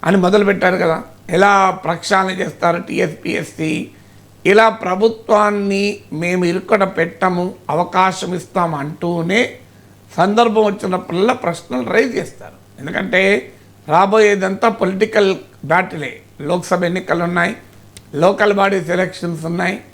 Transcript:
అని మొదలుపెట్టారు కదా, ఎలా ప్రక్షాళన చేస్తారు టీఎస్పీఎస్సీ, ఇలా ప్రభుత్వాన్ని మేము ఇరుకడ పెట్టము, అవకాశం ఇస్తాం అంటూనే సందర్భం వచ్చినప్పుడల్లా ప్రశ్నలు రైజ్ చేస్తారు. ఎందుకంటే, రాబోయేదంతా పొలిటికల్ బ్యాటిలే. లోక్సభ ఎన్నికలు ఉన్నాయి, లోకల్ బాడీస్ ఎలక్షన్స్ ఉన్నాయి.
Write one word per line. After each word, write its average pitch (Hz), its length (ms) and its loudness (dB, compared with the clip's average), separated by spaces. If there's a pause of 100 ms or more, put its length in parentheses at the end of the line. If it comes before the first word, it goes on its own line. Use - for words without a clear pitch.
అని 190 140 4
మొదలుపెట్టారు 190 580 2
కదా, 165 280 -2 (260)
ఎలా 196 400 4
ప్రక్షాళన 185 600 -2
చేస్తారు 175 520 -2
టీఎస్పీఎస్సీ, - 1040 -4 (580)
ఇలా 220 240 6
ప్రభుత్వాన్ని 202 1300 0 (160)
మేము 175 320 -2
ఇరుకడ 185 380 0
పెట్టము, 180 720 -2 (160)
అవకాశం 180 680 0
ఇస్తాం 165 400 -2
అంటూనే 170 760 -4 (640)
సందర్భం 214 480 4
వచ్చినప్పుడల్లా 190 680 -2
ప్రశ్నలు 240 560 -6
రైజ్ 226 260 0
చేస్తారు. - 380 -10 (260)
ఎందుకంటే, 190 720 0 (360)
రాబోయేదంతా 196 840 2
పొలిటికల్ 196 680 0 (300)
బ్యాటిలే. 160 560 -2 (200)
లోక్సభ 175 420 -2
ఎన్నికలు 175 400 -2
ఉన్నాయి, 175 320 -2 (600)
లోకల్ 202 380 4
బాడీస్ 196 360 0
ఎలక్షన్స్ 175 560 -4
ఉన్నాయి. 175 360 -4 (120)